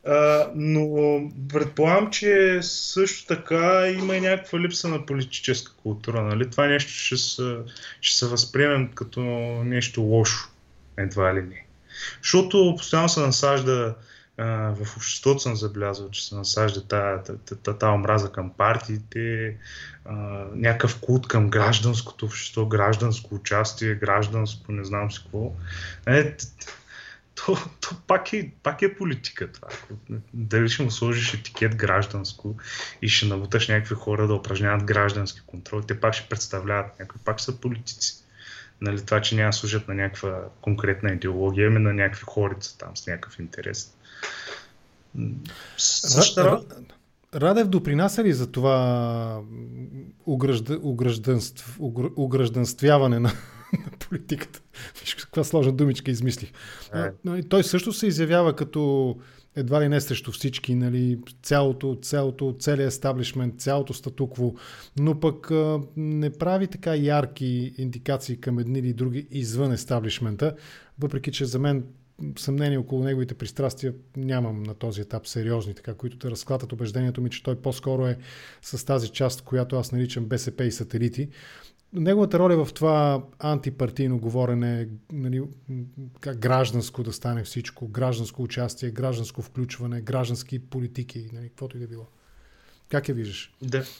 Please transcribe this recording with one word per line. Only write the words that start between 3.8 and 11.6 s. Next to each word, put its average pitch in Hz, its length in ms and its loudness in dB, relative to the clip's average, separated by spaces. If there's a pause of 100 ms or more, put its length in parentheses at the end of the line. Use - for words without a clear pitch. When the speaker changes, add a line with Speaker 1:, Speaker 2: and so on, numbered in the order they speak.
Speaker 1:
има 190 280 0
и 185 40 0
някаква 185 400 0
липса 175 280 -2
на 151 180 -2
политическа 131 680 -4
култура, 110 480 -4
нали? 107 280 0
Това 143 160 4
нещо 143 260 2
ще - 240 -2
се, 123 400 -2 (440)
ще - 180 2
се 123 80 2
възприемем 131 680 2
като - 260 -8 (440)
нещо 123 380 0
лошо, 107 460 4 (480)
едва 95 380 2
ли 95 80 0
не. 90 240 -12 (560)